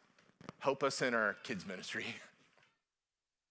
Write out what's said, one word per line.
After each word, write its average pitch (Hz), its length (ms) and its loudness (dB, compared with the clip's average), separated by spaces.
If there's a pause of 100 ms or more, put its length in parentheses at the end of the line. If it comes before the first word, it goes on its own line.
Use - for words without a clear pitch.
(580)
help 135 240 2
us 139 200 2
in 123 120 4
our 107 300 4
kids' 92 200 -4
ministry. 95 420 -6 (1400)